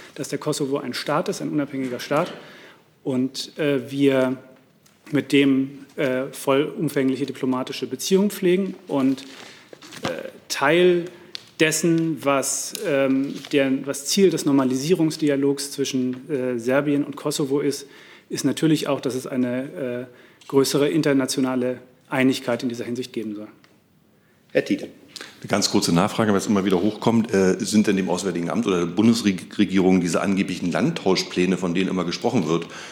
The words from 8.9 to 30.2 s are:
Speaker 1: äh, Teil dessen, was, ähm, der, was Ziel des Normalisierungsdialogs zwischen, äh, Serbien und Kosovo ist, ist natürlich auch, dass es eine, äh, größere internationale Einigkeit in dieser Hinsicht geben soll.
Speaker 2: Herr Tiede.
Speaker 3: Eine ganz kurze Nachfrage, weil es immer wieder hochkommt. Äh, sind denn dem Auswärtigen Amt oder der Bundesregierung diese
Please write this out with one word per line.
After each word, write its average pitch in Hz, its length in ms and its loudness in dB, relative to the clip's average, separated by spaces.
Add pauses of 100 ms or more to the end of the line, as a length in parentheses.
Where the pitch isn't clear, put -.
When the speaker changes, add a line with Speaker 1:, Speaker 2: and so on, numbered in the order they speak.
Speaker 1:
äh, - 280 -8 (180)
Teil 175 560 4 (560)
dessen, 160 640 2
was, 139 480 0 (120)
ähm, 139 500 0 (180)
der, 135 340 2
was 139 200 -6
Ziel 190 240 4
des 156 140 -2
Normalisierungsdialogs 139 1300 2
zwischen, 127 580 -4
äh, 127 300 -2
Serbien 143 460 0
und 143 120 -8
Kosovo 143 440 -2
ist, 143 260 -2 (420)
ist - 160 -6
natürlich 151 440 2
auch, 131 120 -2
dass 123 140 -4
es 127 120 -6
eine, 127 840 -4
äh, - 380 -20
größere 139 400 4
internationale 131 880 0 (300)
Einigkeit 127 540 0
in 131 60 -4
dieser 117 160 -6
Hinsicht 120 280 -6
geben 107 240 -6
soll. 107 120 -14 (1040)
Speaker 2:
Herr - 120 2
Tiede. - 240 -4 (520)
Speaker 3:
Eine - 80 -14
ganz - 220 0
kurze 92 240 2
Nachfrage, 104 380 2
weil 98 60 4
es 90 80 -2
immer 101 180 2
wieder 92 160 2
hochkommt. 107 520 2
Äh, 92 280 4
sind 107 260 2
denn 101 100 2
dem 92 120 0
Auswärtigen 87 420 -2
Amt 104 160 -2
oder 92 140 2
der 85 60 0
Bundesregierung 92 1120 2
diese 85 220 0